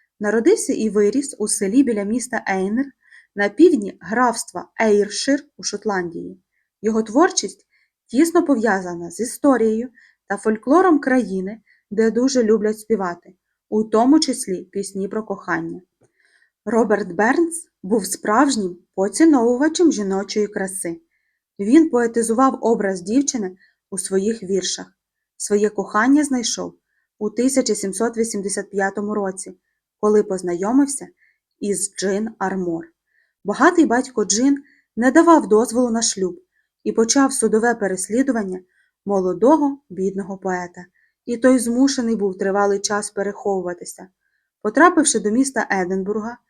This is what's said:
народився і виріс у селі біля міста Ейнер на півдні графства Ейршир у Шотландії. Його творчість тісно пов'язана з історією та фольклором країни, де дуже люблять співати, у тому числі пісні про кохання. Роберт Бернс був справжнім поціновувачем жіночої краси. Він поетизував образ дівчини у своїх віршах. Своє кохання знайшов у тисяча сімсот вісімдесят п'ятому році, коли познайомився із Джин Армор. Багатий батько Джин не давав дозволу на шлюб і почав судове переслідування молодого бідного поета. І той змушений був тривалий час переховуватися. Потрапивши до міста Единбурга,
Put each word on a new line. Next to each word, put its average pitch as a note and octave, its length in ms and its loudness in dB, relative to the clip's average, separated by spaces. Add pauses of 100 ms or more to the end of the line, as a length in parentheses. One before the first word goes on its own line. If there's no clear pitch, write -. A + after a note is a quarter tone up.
(200)
народився A3+ 540 2
і A3 160 -2
виріс G#3+ 500 0
у G#3+ 80 -2
селі G#3 360 2
біля G#3 200 0
міста A3+ 460 -4
Ейнер G3+ 360 0 (500)
на G3+ 140 0
півдні D4+ 520 4
графства A3+ 680 -2 (120)
Ейршир G#3+ 640 0 (140)
у F#3+ 60 -16
Шотландії. F3+ 760 -6 (400)
Його A3 220 0
творчість B3 640 0 (420)
тісно E4 380 2
пов'язана F#3+ 680 -2
з - 80 -12
історією A#3 720 0 (380)
та G3+ 100 -4
фольклором C#4+ 640 2
країни, G#3+ 600 -2 (300)
де A3 200 2
дуже B3+ 320 2
люблять G#3+ 360 2
співати, F#3 540 -4 (360)
у G#3+ 140 0
тому B3 360 4
числі G3+ 440 -2
пісні G3 440 -8
про G#3+ 160 -6
кохання. F3 580 -8 (880)
Роберт G#3 420 0
Бернс C4 560 0 (160)
був F#3+ 220 -2
справжнім G#3+ 720 0 (180)
поціновувачем C#4 960 4
жіночої G3+ 560 -2
краси. F#3+ 540 -8 (580)
Він C#4+ 300 2
поетизував A#3 720 -2
образ G3+ 400 -2
дівчини G#3 560 -4 (340)
у G3 60 -10
своїх G3 460 -4
віршах. F#3 420 -6 (520)
Своє G#3 320 0
кохання A3 540 2
знайшов A3+ 500 -6 (460)
у G#3+ 100 -4
тисяча B3+ 460 0
сімсот A3 420 -4
вісімдесят G3+ 540 -4
п'ятому G3+ 420 -4
році, F#3+ 440 -6 (420)
коли G#3 240 4
познайомився F#3+ 840 -2 (520)
із G3 360 -4
Джин G3+ 420 -4
Армор. F#3 480 -4 (580)
Багатий D4+ 420 4
батько A3+ 400 -2
Джин C4 380 0 (320)
не B3 160 2
давав D#4+ 360 6
дозволу A3 420 2
на A3+ 120 -2
шлюб F#3 380 -4 (440)
і G#3+ 80 -2
почав C4 420 2
судове A3 420 2
переслідування G3+ 840 -2 (460)
молодого G3+ 760 2 (100)
бідного F#3+ 480 -6
поета. F3+ 480 -8 (400)
І A#3+ 120 -4
той B3+ 220 4
змушений A#3+ 560 0
був F#3+ 220 -2
тривалий G3 420 0
час G#3 320 -4
переховуватися. F#3 960 -6 (540)
Потрапивши D4+ 580 4
до G#3 120 -2
міста B3+ 380 -2
Единбурга, G3 680 -4 (120)